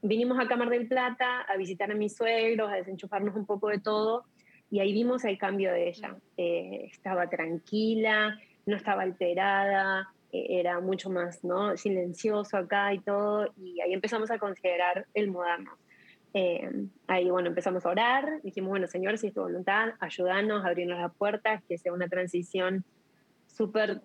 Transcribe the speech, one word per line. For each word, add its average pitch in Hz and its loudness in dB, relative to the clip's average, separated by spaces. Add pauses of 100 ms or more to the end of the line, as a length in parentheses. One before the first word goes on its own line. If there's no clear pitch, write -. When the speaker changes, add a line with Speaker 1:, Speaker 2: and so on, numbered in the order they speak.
Speaker 1:
vinimos 233 2
acá 247 2
a - 0
Mar 240 2
del 240 2
Plata 247 0
a 196 -2
visitar 190 -2
a 208 -2
mis 208 -2
suegros, 226 2
a 202 -2
desenchufarnos 190 -4
un 208 -2
poco 208 0
de 208 2
todo, 214 0 (440)
y 202 2
ahí 196 4
vimos 247 2
el 202 0
cambio 196 0
de 175 2
ella. 185 -12
Speaker 2:
Mm. - -20 (160)
Speaker 1:
Eh, 175 -2
estaba 180 -2
tranquila, 214 0 (280)
no 208 2
estaba 196 0
alterada, 190 2 (240)
eh, - -2
era 175 0
mucho 190 -2
más, 175 -4
¿no?, 190 0
silencioso 202 0
acá 202 2
y 196 -2
todo, 208 0
y 180 -10
ahí 175 0
empezamos 214 -2
a 226 -2
considerar 180 0
el 208 0
mudarnos. 175 -4 (540)
Eh, 180 0 (380)
ahí, 180 2
bueno, 180 2
empezamos 180 -2
a 175 2
orar, 262 2
dijimos, 190 -6
"Bueno, 190 0
Señor, 190 -2
si 220 -2
es 202 -4
tu 202 -4
voluntad, 190 0 (100)
ayúdanos, 190 0
abrirnos 175 0
las 175 -2
puertas, 208 0
que 208 -4
sea 175 -4
una 180 -2
transición 180 -2 (600)
súper 214 -2